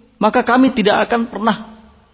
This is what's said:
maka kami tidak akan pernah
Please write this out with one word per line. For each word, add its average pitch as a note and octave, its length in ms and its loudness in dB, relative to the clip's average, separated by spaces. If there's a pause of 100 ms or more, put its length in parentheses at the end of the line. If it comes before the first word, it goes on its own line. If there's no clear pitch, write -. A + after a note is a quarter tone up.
(180)
maka G#3+ 240 0
kami B3+ 320 2
tidak G#3 320 0
akan A#3 240 -4
pernah G#3+ 480 -6 (360)